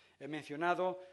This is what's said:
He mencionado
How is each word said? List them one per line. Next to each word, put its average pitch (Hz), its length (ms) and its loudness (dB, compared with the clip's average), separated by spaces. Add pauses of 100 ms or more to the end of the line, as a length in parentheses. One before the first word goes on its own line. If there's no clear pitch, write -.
(200)
He 139 80 -8
mencionado 175 720 0 (120)